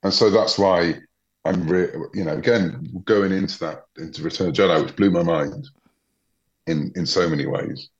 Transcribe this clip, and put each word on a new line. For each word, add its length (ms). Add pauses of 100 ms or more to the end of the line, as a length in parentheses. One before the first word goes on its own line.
and 100
so 160
that's 280
why 380 (500)
I'm 220
re-, 240 (220)
you 120
know, 120
again, 500 (180)
going 260
into 280
that, 240 (140)
into 260
Return 260
of 60
the 80
Jedi, 220
which 100
blew 160
my 120
mind 420 (1000)
in, 280
in 100
so 240
many 160
ways. 440 (100)